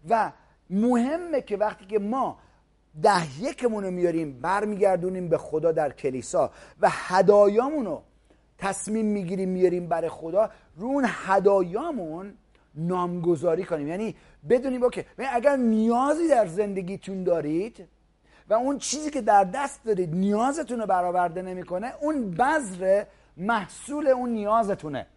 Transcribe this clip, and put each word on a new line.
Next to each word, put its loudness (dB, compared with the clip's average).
و 2
مهمه 0
که -6
وقتی -4
که -2
ما -4
ده 4
یکمون -2
رو -4
میاریم -2
برمیگردونیم 0
به 4
خدا 0
در 0
کلیسا -2
و 4
هدایامون 4
رو -6
تصمیم -4
می‌گیریم -2
میاریم 2
برای -2
خدا، -2
رو -8
اون 0
هدایامون 0
نامگذاری 0
کنیم. -4
یعنی -6
بدونیم 2
اوکی، -2
ببین -6
اگر 2
نیازی 2
در 4
زندگیتون -6
دارید -2
و 2
اون 0
چیزی -6
که -4
در 6
دست -6
دارید -2
نیازتون 0
رو -4
برآورده 0
نمی‌کنه، -8
اون -2
بذر 0
محصول -4
اون 2
نیازتونه. -2